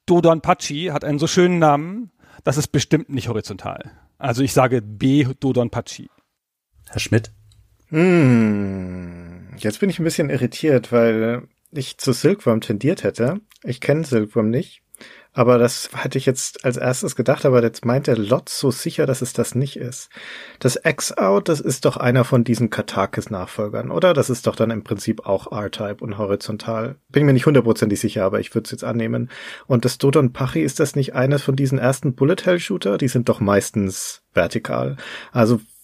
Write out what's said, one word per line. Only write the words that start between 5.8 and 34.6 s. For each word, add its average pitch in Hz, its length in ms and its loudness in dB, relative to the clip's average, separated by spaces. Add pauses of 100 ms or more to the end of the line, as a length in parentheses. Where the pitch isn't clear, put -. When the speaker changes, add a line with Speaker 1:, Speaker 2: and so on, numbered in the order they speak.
Speaker 2:
Herr - 120 -8
Schmidt? - 320 0 (560)
Speaker 3:
Hm, 98 1700 2
jetzt - 220 -4
bin 196 100 2
ich - 80 -4
ein 160 60 -2
bisschen 156 260 0
irritiert, 127 600 0
weil 117 560 2 (220)
ich - 280 -10
zu 135 140 0
Silkworm 127 480 2
tendiert 113 440 -2
hätte. 123 360 -2 (220)
Ich - 180 -8
kenn 156 240 0
Silkworm 110 460 0
nicht. - 320 -6 (540)
Aber 123 220 4
das - 340 0
hatte 135 240 -6
ich 131 80 -4
jetzt - 400 -2
als 123 140 -2
erstes 127 360 -4
gedacht, 131 300 0
aber 127 180 4
jetzt 117 220 -2
meint 123 220 0
der 127 100 2
Lotz 110 420 -2
so 135 120 0
sicher, 160 340 -2
dass 135 160 -2
es 123 140 -6
das - 200 -2
nicht 139 220 -2
ist. - 320 -10 (520)
Das - 220 0
X-Out, 196 680 0
das 151 100 0
ist - 240 -2
doch 139 140 0
einer 123 260 2
von 123 180 4
diesen 117 280 0
Katakis-Nachfolgern, 104 1200 -4
oder? 175 240 2
Das 131 160 2
ist - 160 -4
doch 107 100 0
dann 113 140 0
im 107 120 -4
Prinzip - 440 -4
auch - 260 -2
R-Type 104 500 -8
und 104 140 -8
horizontal. 110 800 -4 (140)
Bin 147 160 2
mir 139 80 6
nicht 123 100 2
hundertprozentig 113 560 4
sicher, 104 240 -2
aber 101 160 0
ich - 140 -8
würd's 110 160 -4
jetzt - 120 -10
annehmen. 120 460 -4 (380)
Und 120 180 2
das 123 140 -2
Dodonpachi, 139 640 2
ist 143 180 -2
das 147 160 -2
nicht 139 180 -2
eines 139 280 0
von 135 120 0
diesen 131 240 0
ersten 131 360 0
Bullet-Hell-Shooter? 175 840 0
Die 139 120 -2
sind 120 200 0
doch 113 120 0
meistens 98 840 0 (100)
vertikal. 85 640 -2 (360)